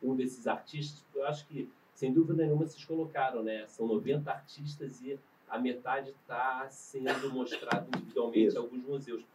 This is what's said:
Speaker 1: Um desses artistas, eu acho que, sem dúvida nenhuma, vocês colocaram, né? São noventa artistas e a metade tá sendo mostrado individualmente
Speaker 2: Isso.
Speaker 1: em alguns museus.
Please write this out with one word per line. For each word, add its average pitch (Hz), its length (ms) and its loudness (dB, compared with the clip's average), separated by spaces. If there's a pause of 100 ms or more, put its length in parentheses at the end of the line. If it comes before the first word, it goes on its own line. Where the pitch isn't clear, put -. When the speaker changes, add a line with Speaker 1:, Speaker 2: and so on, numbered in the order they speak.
Speaker 1:
Um 131 100 2
desses 127 320 -2
artistas, - 600 -4 (100)
eu 139 80 -2
acho 147 240 -2
que, 139 220 -8 (240)
sem 131 180 0
dúvida 160 320 6
nenhuma, 151 240 4
vocês - 160 -16
colocaram, 143 580 -2
né? 110 260 -4
São 113 200 -4
noventa 131 440 2
artistas - 680 -10
e 262 160 -6 (300)
a - 120 -2
metade 135 520 0 (160)
tá 131 440 0
sendo 131 600 -2
mostrado - 640 0
individualmente 113 520 4
Speaker 2:
Isso. - 100 4
Speaker 1:
em - 20 2
alguns 123 240 -4
museus. 131 400 -6 (120)